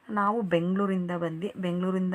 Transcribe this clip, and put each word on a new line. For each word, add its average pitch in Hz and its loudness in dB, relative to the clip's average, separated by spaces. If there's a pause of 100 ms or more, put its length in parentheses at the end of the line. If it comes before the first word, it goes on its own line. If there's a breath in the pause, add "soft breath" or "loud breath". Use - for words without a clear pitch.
(100)
ನಾವು 208 2
ಬೆಂಗಳೂರಿಂದ 180 2
ಬಂದ್ವಿ. 170 -4
ಬೆಂಗಳೂರಿಂದ 185 0